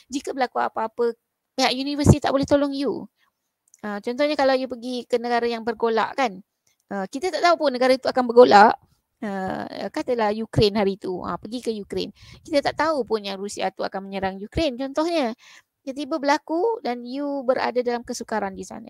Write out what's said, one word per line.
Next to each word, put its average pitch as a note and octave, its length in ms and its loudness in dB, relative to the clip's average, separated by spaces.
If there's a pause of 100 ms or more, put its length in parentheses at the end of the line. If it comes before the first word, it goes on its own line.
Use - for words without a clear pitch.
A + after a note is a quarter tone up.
jika C4+ 240 -8
berlaku A#3+ 320 -4
apa-apa, A#3 480 -4 (480)
pihak B3 160 2
universiti C#4+ 480 4
tak - 80 2
boleh C#4 160 0
tolong C#4+ 240 2
you. C4+ 320 -4 (800)
Uh, G#3 160 -8
contohnya C4 320 -2
kalau C4+ 240 2
you C4 80 -4
pergi B3 400 -8
ke A#3+ 160 -2
negara A#3 240 0
yang A#3 160 -4
bergolak A3 560 -2
kan, G#3 240 -2 (480)
uh, G3 160 -6
kita C4+ 240 -6
tak D#4+ 160 -2
tahu D#4+ 240 2
pun - 0 -
negara B3+ 240 2
itu C4 160 0
akan B3+ 160 0
bergolak. A#3+ 560 10 (400)
Uh, G3 720 -6
katalah A#3+ 400 0
Ukraine A3 480 2
hari G3 160 2
tu, - 240 -6
uh, F#3 160 -6
pergi A3+ 240 -12
ke A#3+ 160 -6
Ukraine. G3 320 -6 (320)
Kita C#4+ 320 0
tak - 80 -4
tahu D4 240 0
pun G#3+ 160 -4
yang G3 160 -8
Rusia F#3+ 320 -6
tu G3+ 160 -6
akan G3 240 -8
menyerang F#3+ 320 -6
Ukraine B3 400 -2
contohnya. C#4 560 -2 (480)
Tiba-tiba C#4 320 -6
berlaku D#4 640 0
dan A#3+ 240 -6
you C#4 400 -6
berada B3 400 0
dalam A#3+ 160 -2
kesukaran G#3+ 560 -6
di F#3 80 -12
sana. G#3+ 240 -16